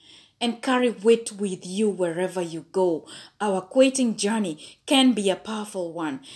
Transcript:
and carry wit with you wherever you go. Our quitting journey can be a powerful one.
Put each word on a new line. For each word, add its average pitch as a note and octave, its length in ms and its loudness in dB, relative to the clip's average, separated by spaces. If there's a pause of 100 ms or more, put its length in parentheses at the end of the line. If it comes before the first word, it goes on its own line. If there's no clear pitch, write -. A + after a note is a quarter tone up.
(420)
and A#3 180 -4
carry B3 300 0
wit A3 400 2
with G3 340 -6
you G3 240 -2
wherever F3+ 540 -2
you D#3+ 300 -10
go. F3+ 340 0 (340)
Our G3 200 -2
quitting C4 560 2
journey G3+ 420 -2 (280)
can C4 260 6
be G#3 180 0
a - 60 0
powerful G#3 560 -8
one. D3+ 280 -6 (160)